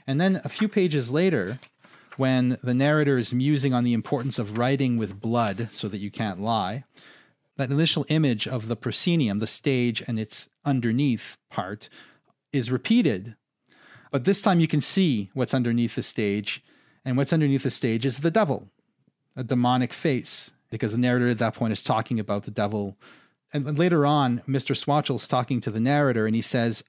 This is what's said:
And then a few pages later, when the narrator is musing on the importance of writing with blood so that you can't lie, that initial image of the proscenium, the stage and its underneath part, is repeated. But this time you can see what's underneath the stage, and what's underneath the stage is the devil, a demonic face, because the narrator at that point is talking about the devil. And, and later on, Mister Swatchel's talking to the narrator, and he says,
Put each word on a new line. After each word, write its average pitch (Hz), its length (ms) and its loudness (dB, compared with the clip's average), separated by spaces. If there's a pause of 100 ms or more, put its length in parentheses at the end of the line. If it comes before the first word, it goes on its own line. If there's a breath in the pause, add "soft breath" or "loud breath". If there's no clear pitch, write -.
And 135 120 0
then 190 220 2
a - 60 -8
few - 180 -2
pages 151 460 0
later, 131 480 0 (580 loud breath)
when 127 440 2
the 123 120 0
narrator 143 440 4
is 113 140 -2
musing 135 400 2
on 120 120 2
the 120 80 2
importance 120 460 -2
of 107 200 -4
writing 131 380 2
with 101 240 -4
blood 110 520 0
so - 160 -8
that 101 100 -6
you 101 120 -6
can't 98 300 -4
lie, 107 440 -2 (720 loud breath)
that 135 140 -4
initial 151 380 0
image 143 400 0
of 113 200 -6
the 117 80 -2
proscenium, 123 600 0
the 107 80 -2
stage 120 600 0
and 113 120 -4
its - 300 -8 (160)
underneath 127 720 0 (140)
part, 95 380 -8 (640 loud breath)
is 123 180 -2
repeated. 123 640 2 (760 loud breath)
But 127 140 0
this 196 180 2
time 180 180 4
you 160 80 6
can 151 120 0
see 127 540 0
what's 131 200 -2
underneath 117 400 0
the 107 80 -4
stage, 104 600 -4 (400 soft breath)
and 127 120 -2
what's 139 160 0
underneath 143 300 2
the 131 80 -2
stage 113 340 -2
is 127 140 -2
the 160 120 0
devil, 156 380 0 (680)
a 127 80 -8
demonic 123 480 2
face, - 580 -4 (200)
because 110 220 -4
the 117 60 -2
narrator 123 300 4
at 117 100 0
that 113 160 0
point 113 180 0
is 98 100 -4
talking 113 360 0
about 101 260 -4
the 110 60 -10
devil. 101 460 -4 (560 loud breath)
And, 139 140 -4
and 147 120 -2
later 170 280 4
on, 135 400 2
Mister 135 280 -2
Swatchel's 143 520 -2
talking 127 340 0
to - 100 -4
the 107 100 2
narrator, 131 460 4
and 110 80 0
he 117 80 0
says, 117 460 0